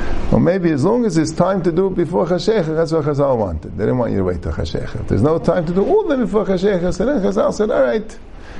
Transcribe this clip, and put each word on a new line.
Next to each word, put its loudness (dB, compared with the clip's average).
Or 4
maybe 2
as 0
long 2
as 0
it's 0
time 0
to 0
do 0
it -4
before 0
chashecha, 0
that's 0
what 0
Chazal 2
wanted. -4
They -2
didn't 0
want 0
you 0
to 2
wait -2
till -4
chashecha. -6
If -8
there's 2
no 2
time 0
to -4
do 2
all 2
of -2
them 0
before 0
chashecha, 0
so -2
then 0
Chazal 0
said, 0
"All 2
right, -2